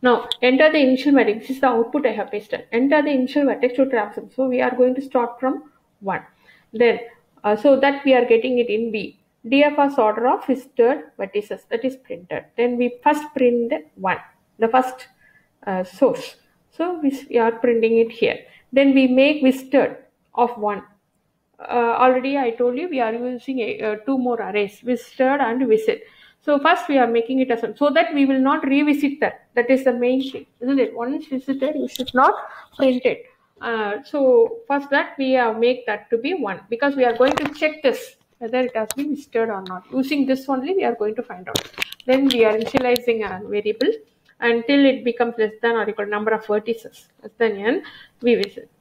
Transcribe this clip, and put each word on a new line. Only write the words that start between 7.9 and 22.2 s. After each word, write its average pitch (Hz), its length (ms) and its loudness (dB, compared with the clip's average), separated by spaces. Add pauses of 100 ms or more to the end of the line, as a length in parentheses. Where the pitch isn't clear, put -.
we 262 80 6
are 247 100 4
getting 240 340 2
it 233 120 0
in 226 200 -2
B. 208 300 -8 (260)
D 277 180 4
F 294 140 0
S 277 200 0
order 226 300 2
of 339 180 -2
visited 262 580 0 (140)
vertices, 202 500 -8
that 233 160 -8
is 262 120 -4
printed. - 480 -12 (120)
Then 240 220 0
we 247 260 -2
first 302 180 2 (120)
print 240 360 2
the - 140 -4 (100)
one, 185 240 -4 (400)
the 226 100 0
first, 254 400 -2 (580)
uh, 185 180 -4
source. - 520 -2 (340)
So, 339 300 -6
we, 269 280 -4
we - 100 0
are 226 140 2
printing 226 460 2
it 226 140 2
here. - 260 -2 (340)
Then 269 220 4
we 262 140 6
make 277 340 4
visited - 540 0 (380)
of 240 220 0
one. 208 280 -6 (760)
Uh, 233 380 -2
already 254 400 2